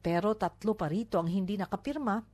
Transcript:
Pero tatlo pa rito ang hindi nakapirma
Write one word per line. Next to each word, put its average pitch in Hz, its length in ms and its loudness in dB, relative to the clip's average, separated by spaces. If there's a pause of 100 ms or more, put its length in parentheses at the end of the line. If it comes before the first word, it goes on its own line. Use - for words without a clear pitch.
Pero 180 320 2
tatlo 208 400 -2
pa 151 160 -2
rito 214 240 -2
ang 170 140 2
hindi 196 260 0
nakapirma 220 640 -2 (140)